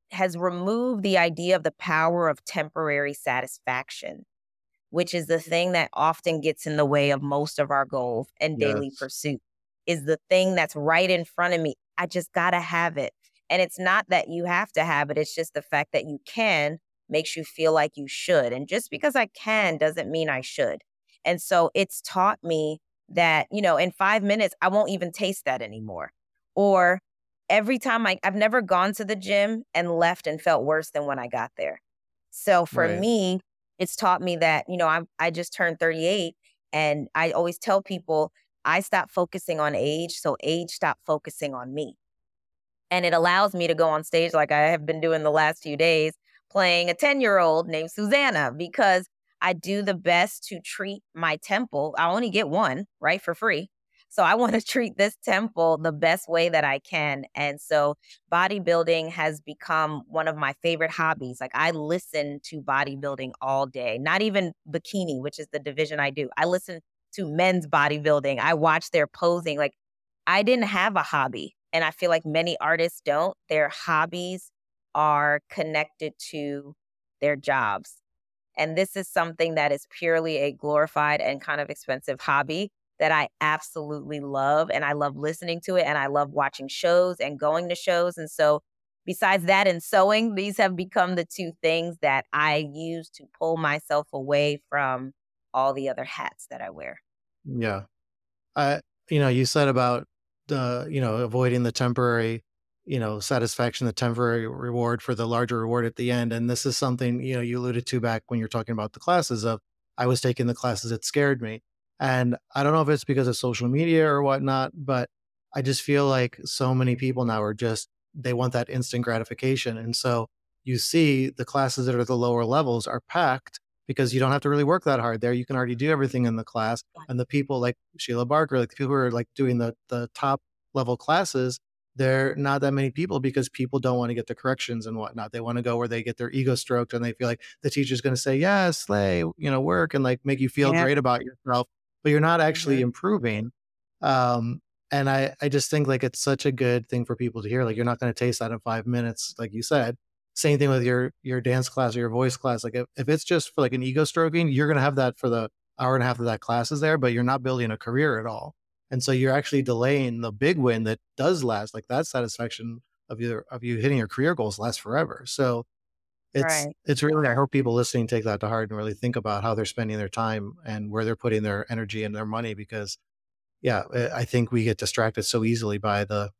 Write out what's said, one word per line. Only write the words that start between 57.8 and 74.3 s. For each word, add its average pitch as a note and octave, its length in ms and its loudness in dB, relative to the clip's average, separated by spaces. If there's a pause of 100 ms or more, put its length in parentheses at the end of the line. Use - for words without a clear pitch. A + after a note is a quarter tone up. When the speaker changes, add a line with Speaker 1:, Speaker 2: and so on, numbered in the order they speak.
Speaker 1:
bodybuilding E3+ 800 2
has D#3 300 -2
become D#3 640 -4
one D#3+ 200 -2
of D#3 80 -2
my C#3+ 260 -2
favorite E3 300 0
hobbies. D#3 480 -2
Like, C3 140 -8
I D#3 180 2
listen D3+ 720 -4
to D3+ 180 -12
bodybuilding C#3 680 -4 (100)
all C3+ 260 0
day, B2 320 -6
not D#3+ 220 0
even G3 300 0 (180)
bikini, D#3+ 520 -6
which D3 180 -8
is D3+ 140 -10
the D3 60 -4
division D3 420 -4
I C#3+ 100 0
do. C#3 260 -6
I D#3 80 2
listen F3+ 360 -2 (320)
to G3 120 -6
men's E3+ 420 2
bodybuilding. D3 720 2
I D3 140 2
watch D#3+ 380 2
their D3 160 2
posing. E3+ 500 -2
Like, C#3+ 180 -2 (520)
I G3 160 4
didn't A#3+ 240 4
have G3+ 300 0
a D#3 60 0
hobby. B2 520 -2 (180)
And E3 120 2
I D#3 60 -2
feel F3 180 -2
like E3 160 2
many D#3+ 340 0
artists E3 400 0
don't. D#3 360 0 (120)
Their D3+ 220 2
hobbies F3 800 -2 (420)